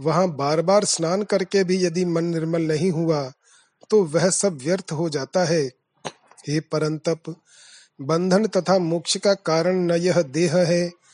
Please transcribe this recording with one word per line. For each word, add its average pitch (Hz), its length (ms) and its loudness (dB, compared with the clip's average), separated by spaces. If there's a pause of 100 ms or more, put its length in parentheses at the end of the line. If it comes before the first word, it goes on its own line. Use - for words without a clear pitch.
वहां 156 360 0
बार-बार 165 480 2
स्नान 175 380 -2
करके 196 420 0
भी 185 200 0
यदि 175 200 0
मन 170 200 0
निर्मल 165 380 -2
नहीं 156 280 0
हुआ, 151 420 -2 (580)
तो 214 140 4
वह 170 260 0
सब 180 280 -2
व्यर्थ 170 340 -4
हो 165 180 -2
जाता 151 340 -2
है। 151 260 0 (760)
हे 151 120 0
परंतप, 156 760 -4 (640)
बंधन 175 460 2
तथा 190 320 2
मोक्ष 170 380 -2
का 196 180 2
कारण 170 420 0
न 175 140 0
यह 170 320 2
देह 156 340 0
है, 175 360 2 (220)